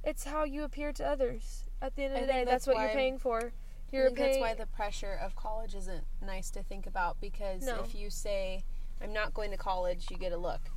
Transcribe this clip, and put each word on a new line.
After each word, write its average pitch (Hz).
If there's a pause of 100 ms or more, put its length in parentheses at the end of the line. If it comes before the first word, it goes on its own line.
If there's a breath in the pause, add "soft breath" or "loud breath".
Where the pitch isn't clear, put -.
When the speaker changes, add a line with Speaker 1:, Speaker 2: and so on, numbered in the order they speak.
Speaker 1:
it's 311
how 302
you 294
appear 294
to -
others. 262 (160)
At 269
the 277
end 269
of 269
Speaker 2:
I -
Speaker 1:
the 262
day, 269
Speaker 2:
think 247
Speaker 1:
that's 247
Speaker 2:
that's 262
Speaker 1:
what 220
you're 214
Speaker 2:
why, 220
Speaker 1:
paying 262
for. 233
Speaker 2:
I 233 (460 soft breath)
Speaker 1:
You're 262
Speaker 2:
think 262
that's 277
Speaker 1:
paying 269
Speaker 2:
why 226
the 220
pressure 208
of 190
college 220
isn't 185 (160)
nice 190
to 208
think 190
about, 180
because 202
Speaker 1:
No. 240
Speaker 2:
if -
you -
say, 190 (380 soft breath)
"I'm 202
not 214
going 208
to 190
college," 180
you 190
get 180
a 170
look. 170 (160)